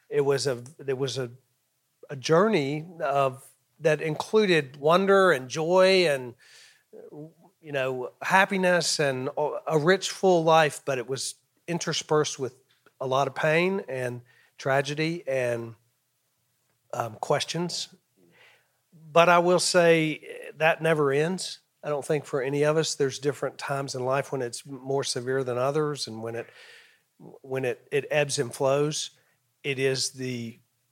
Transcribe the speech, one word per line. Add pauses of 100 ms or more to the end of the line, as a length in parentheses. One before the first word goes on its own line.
it
was
a, (240)
it
was
a, (760)
a
journey (160)
of, (360)
that
included
wonder
and
joy
and, (1300)
you
know, (100)
happiness
and
a, (160)
a
rich,
full
life,
but
it
was (320)
interspersed
with (460)
a
lot
of
pain
and (360)
tragedy
and, (1160)
um,
questions. (1200)
But
I
will
say (380)
that
never
ends. (220)
I
don't
think
for
any
of
us.
There's
different
times
in
life
when
it's
more
severe
than
others,
and
when
it, (720)
when
it,
it
ebbs
and
flows. (520)
It
is
the (320)